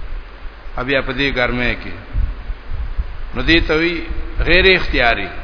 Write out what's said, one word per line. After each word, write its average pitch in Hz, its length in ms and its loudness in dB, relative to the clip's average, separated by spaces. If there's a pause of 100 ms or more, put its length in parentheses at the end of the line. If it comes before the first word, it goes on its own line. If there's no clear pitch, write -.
(840)
بیا 135 180 2
په 127 100 -2
دې 135 220 0
ګرمۍ 120 480 2
کې، 95 120 -8 (1400)
نو 123 80 -2
دې 160 240 4
ته 160 80 2
وی 165 300 0 (340)
غیر 175 260 4 (100)
اختیاري. 117 540 2 (160)